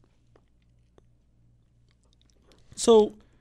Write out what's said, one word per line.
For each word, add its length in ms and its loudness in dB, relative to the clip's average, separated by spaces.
So 400 0